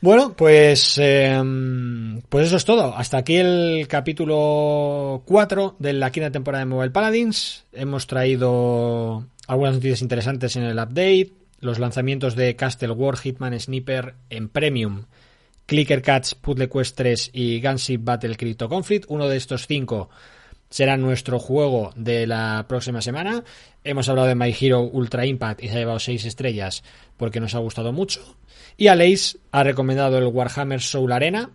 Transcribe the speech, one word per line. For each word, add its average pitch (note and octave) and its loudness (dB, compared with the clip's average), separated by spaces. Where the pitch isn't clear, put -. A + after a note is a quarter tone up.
Bueno, A3 6
pues, D3+ 8
em, C3 0
pues D3 2
eso F3+ 2
es - 0
todo. G#3 2
Hasta B2 -4
aquí E3 2
el E3+ 2
capítulo D3 0
cuatro G3 2
de C#3+ -2
la C3 0
quinta D#3 -4
temporada C3+ -4
de C3 -4
Mobile C3 -2
Paladins. A3 -2
Hemos C#3 -6
traído B2 0
algunas C3 0
noticias B2+ -2
interesantes B2 -4
en A#2+ -2
el A#2 -4
update, F#3 2
los A#2 -4
lanzamientos B2+ -2
de B2 0
Castle B2+ -4
War, C3 -2
Hitman B2+ -6
Sniper C3 -6
en A2 -10
Premium, A2+ -2
Clicker D3 2
Cats, C3+ 0
Puzzle C3 -4
Quest C3 -4
tres B2 0
y A#2+ -2
Gunship C3 -2
Battle A#2 -4
Crypto A#2 -6
Conflict. F#3+ -2
Uno D3 -2
de C3+ 0
estos B2+ -8
cinco A#2+ -4
será C3+ 2
nuestro B2+ 0
juego C3 0
de A#2 -2
la A2 -4
próxima B2 -6
semana. F3 -6
Hemos C3+ -4
hablado C3 2
de B2+ 2
My A#2+ 0
Hero B2+ 4
Ultra A#2+ -2
Impact B2 -4
y A#2+ -8
se G#2+ -6
ha - -2
llevado A#2 -2
seis A#2 -6
estrellas A2 -6
porque A2+ -6
nos A2+ -6
ha A#2+ -2
gustado A2+ -6
mucho. - -8
Y G#3 6
Aleix F3+ 6
ha C#3+ 2
recomendado C3 2
el B2+ 2
Warhammer B2+ -2
Soul C3 -2
Arena E3+ 0